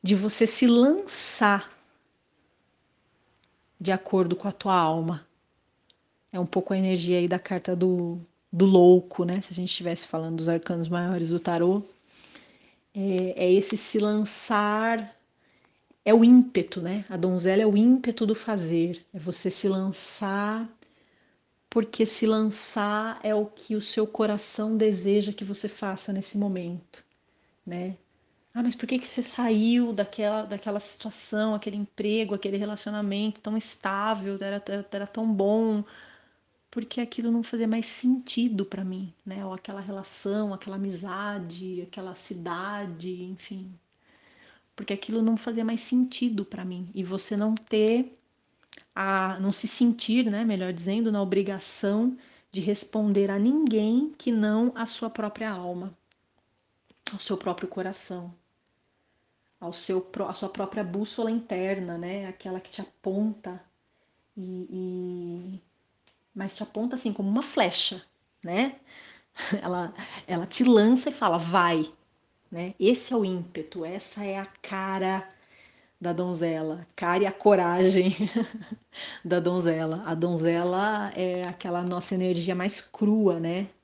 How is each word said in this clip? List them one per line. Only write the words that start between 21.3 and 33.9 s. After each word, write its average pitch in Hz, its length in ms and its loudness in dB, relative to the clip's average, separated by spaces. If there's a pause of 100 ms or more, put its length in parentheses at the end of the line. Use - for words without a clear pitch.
porque 226 380 2
se 220 200 -2
lançar 214 960 0
é 214 120 0
o 208 120 0
que - 300 -8
o 214 40 -2
seu 214 260 -2
coração 214 680 -2
deseja 202 560 2
que 202 120 -10
você 202 240 -8
faça 196 440 -8
nesse 196 260 -6
momento, 180 680 -6 (640)
né? 180 300 -6 (580)
"Ah, 240 80 -2
mas 233 120 0
por - 120 -8
que 254 120 0
que 254 80 -6
você - 160 -4
saiu 233 680 2
daquela, 208 500 -2
daquela 202 380 -6
situação, 214 760 -4
aquele 208 220 -6
emprego, 208 580 -2
aquele 196 220 -4
relacionamento 208 840 -4
tão 214 160 -4
estável, 196 840 -4